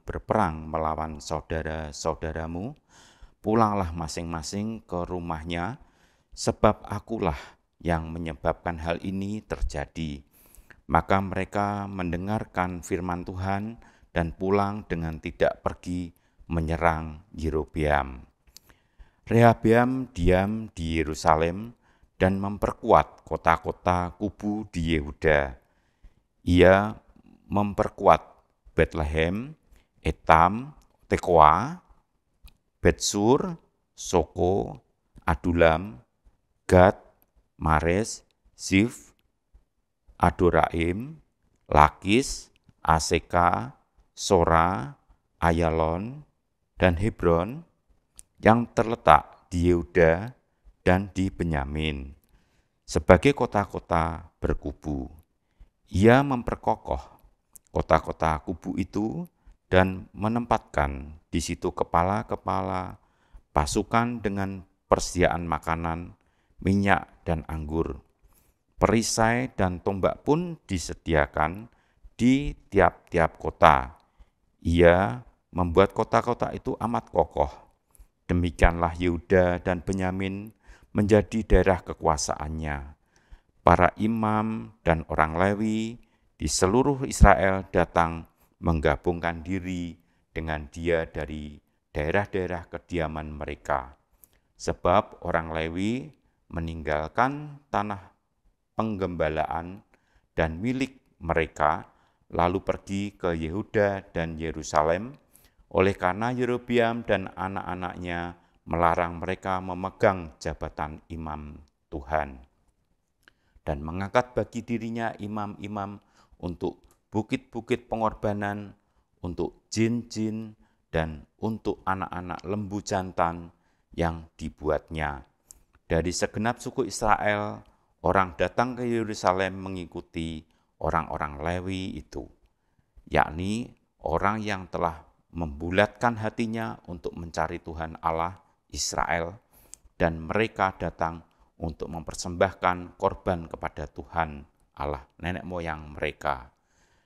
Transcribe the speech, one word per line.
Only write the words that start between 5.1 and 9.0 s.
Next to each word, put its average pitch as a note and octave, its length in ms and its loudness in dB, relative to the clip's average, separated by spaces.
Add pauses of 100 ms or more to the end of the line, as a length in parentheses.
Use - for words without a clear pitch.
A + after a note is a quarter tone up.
sebab - 480 0
akulah G2+ 560 -4 (400)
yang E2 320 -4
menyebabkan E2 720 -4
hal E2+ 160 -2
ini G2 400 -6